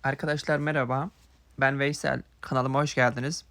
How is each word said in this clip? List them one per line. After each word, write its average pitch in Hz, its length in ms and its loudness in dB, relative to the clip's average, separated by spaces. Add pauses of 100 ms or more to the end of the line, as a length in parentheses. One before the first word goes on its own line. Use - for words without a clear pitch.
Arkadaşlar 147 540 0
merhaba, 143 520 0 (500)
ben 135 200 2
Veysel. 139 420 -2 (200)
Kanalıma 131 380 0
hoş 147 160 0
geldiniz. 127 560 2